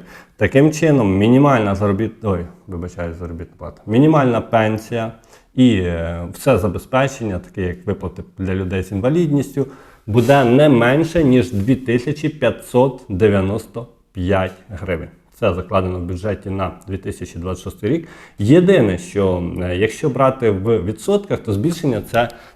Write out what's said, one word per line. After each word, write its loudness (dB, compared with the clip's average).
Таким 2
чином, 2
мінімальна 4
заробіт-, -2
ой, -2
вибачаю, -10
заробітна -14
плата, -16
мінімальна 4
пенсія -2
і, 4
е, -4
все 2
забезпечення, -2
таке -10
як -6
виплати -6
для -4
людей -4
з -10
інвалідністю, 0
буде 4
не 6
менше, 2
ніж 4
дві 0
тисячі -2
п'ятсот 0
дев'яносто 0
п'ять -2
гривень. -8
Це 0
закладено -2
в -6
бюджеті -6
на -4
дві -8
тисячі -12
двадцять -8
шостий -6
рік. -2
Єдине, 4
що, -2
е, -6
якщо -2
брати 0
в 0
відсотках, -2
то -6
збільшення — -2
це 0